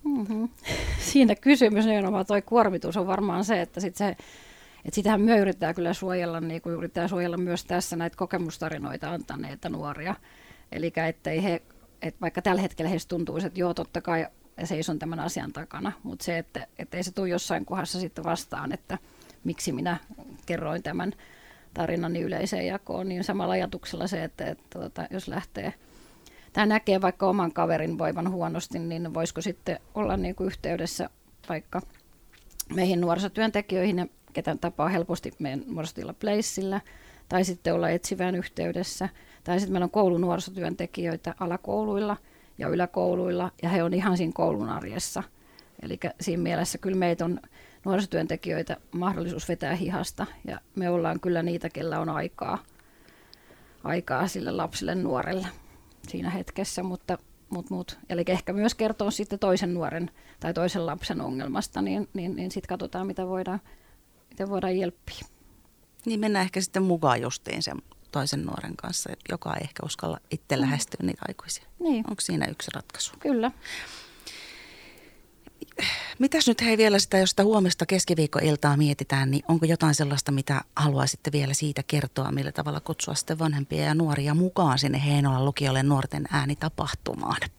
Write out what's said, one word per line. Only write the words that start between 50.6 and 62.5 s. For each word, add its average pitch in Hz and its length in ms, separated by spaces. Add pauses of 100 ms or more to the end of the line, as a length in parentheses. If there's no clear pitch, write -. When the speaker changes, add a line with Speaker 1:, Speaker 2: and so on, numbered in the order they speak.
Speaker 1:
me 180 160
ollaan 170 300
kyllä 175 220
niitä, 170 260
kellä 160 320
on 160 80
aikaa, 170 500 (1300)
aikaa 147 440
sille - 220
lapselle, - 440
nuorelle 180 540 (600)
siinä 175 220
hetkessä, 185 520
mutta 180 360 (320)
mut, 180 200
mut. 180 280 (120)
Eli 170 160
ehkä 185 260
myös 208 220
kertoo 214 360
sitten 202 280
toisen 190 360
nuoren 165 360 (300)
tai 165 140
toisen 170 320
lapsen 165 340
ongelmasta, 131 600
niin, 196 320
niin, 185 220
niin 185 140